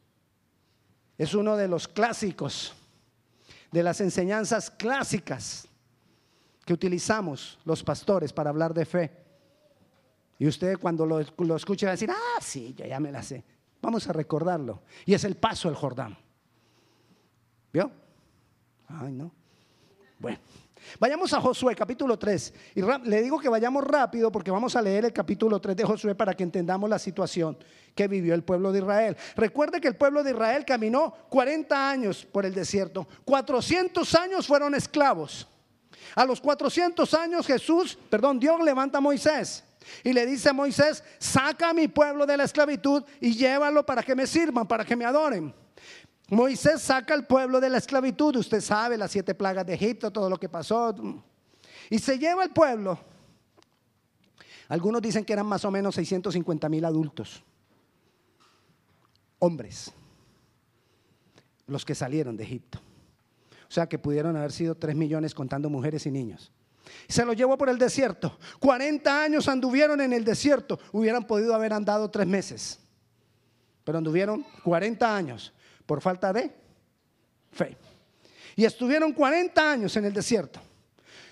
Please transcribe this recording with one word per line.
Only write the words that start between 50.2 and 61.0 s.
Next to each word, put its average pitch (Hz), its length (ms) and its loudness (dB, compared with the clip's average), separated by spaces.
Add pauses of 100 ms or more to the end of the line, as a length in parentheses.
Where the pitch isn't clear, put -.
lo 185 120 -2
que 185 100 -8
pasó, 214 460 -2 (920)
y 220 120 0
se 269 180 0
lleva 339 240 0
al 370 80 0
pueblo. 214 480 2 (1700)
Algunos 202 340 0
dicen 214 200 -2
que 214 100 -2
eran 202 120 0
más 208 200 -2
o 202 40 -2
menos 196 240 0
seiscientos 180 400 -2
cincuenta 165 340 -2
mil 156 160 0
adultos, 160 600 -4 (1900)
hombres, 160 560 -4 (1700)